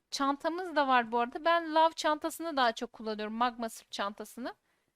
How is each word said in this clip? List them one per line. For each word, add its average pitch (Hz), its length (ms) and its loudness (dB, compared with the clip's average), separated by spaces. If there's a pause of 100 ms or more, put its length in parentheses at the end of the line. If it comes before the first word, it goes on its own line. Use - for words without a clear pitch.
(120)
çantamız 320 640 -2
da 285 120 4
var 240 240 4
bu 240 80 2
arada. 254 260 -2
Ben 330 300 2
lav 320 160 6
çantasını 320 680 -2
daha 247 140 4
çok - 220 -8
kullanıyorum. 214 400 -6
Magma 233 360 -2
sırt - 220 -18
çantasını. 214 640 -8 (400)